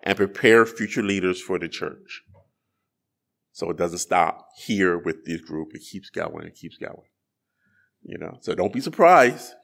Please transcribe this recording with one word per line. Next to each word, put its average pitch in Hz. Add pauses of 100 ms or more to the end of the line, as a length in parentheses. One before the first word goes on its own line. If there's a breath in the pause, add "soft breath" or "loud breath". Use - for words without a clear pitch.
and 98
prepare 113
future 110
leaders 92
for 92
the 82
church. - (1300)
So 85
it 82
doesn't 87
stop 85 (160)
here 92
with 82
this 82
group. 78
It -
keeps 98
going, 80
it -
keeps -
going. - (920)
You -
know, 127
so -
don't 196
be 247
surprised. 160 (120)